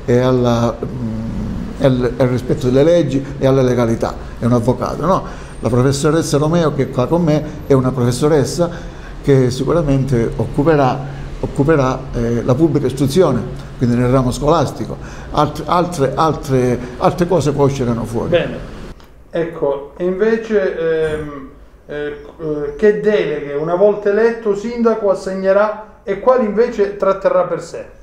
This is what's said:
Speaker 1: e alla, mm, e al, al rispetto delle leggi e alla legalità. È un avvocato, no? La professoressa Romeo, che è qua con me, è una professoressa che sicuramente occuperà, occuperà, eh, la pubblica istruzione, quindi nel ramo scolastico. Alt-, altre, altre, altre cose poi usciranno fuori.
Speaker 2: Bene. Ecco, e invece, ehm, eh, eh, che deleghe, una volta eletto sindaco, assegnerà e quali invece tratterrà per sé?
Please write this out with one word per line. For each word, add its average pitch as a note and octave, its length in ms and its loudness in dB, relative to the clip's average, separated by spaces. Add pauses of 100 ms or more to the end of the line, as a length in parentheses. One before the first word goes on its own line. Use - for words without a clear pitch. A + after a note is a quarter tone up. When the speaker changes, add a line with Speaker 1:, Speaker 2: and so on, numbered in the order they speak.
Speaker 1:
e A#2+ 140 2
alla, A#2+ 640 2
mm, A2+ 960 -6
e D#3+ 60 0
al, B2 300 2
al C3 120 2
rispetto B2 380 -2
delle C3 160 4
leggi C#3 420 4 (140)
e C3+ 80 0
alla C3+ 160 4
legalità. A#2+ 520 0 (240)
È A#2 60 -6
un A#2 80 4
avvocato, A#2 540 0
no? F3+ 160 2 (380)
La - 80 -2
professoressa C#3 720 2
Romeo, D#3 360 2
che C3+ 100 0
è B2+ 60 -4
qua B2 160 0
con E3+ 160 2
me, D3+ 200 2 (240)
è C#3+ 60 2
una B2+ 200 4
professoressa C#3+ 760 2 (540)
che C3 280 4
sicuramente C#3 840 0
occuperà, C#3 640 2 (400)
occuperà, C#3+ 600 2 (160)
eh, A#2 300 0
la B2 120 2
pubblica D3 300 2
istruzione, C#3 540 2 (380)
quindi A#2+ 160 2
nel B2 160 2
ramo B2+ 220 2
scolastico. D3 640 0 (340)
Alt-, D3+ 340 -2
altre, E3 520 0
altre, C3 600 0 (200)
altre E3+ 300 0
cose D3 240 2
poi C#3 140 2
usciranno A#2+ 380 -2
fuori. G#2+ 260 -4
Speaker 2:
Bene. D#3 260 0 (720)
Ecco, D#3+ 680 -4
e F3 80 -6
invece, F#3+ 720 0 (380)
ehm, D3 340 -10 (380)
eh, D3 80 -12 (120)
eh, D3 680 -8
che G#3 240 4
deleghe, D3+ 540 0
una D#3+ 220 -2
volta G#3 340 2
eletto A3 460 0
sindaco, A3+ 540 0
assegnerà F#3+ 920 0
e G3 160 -4
quali B3+ 260 4
invece G3+ 520 0
tratterrà F#3 480 2
per E3+ 180 -4
sé? A2 220 -12 (180)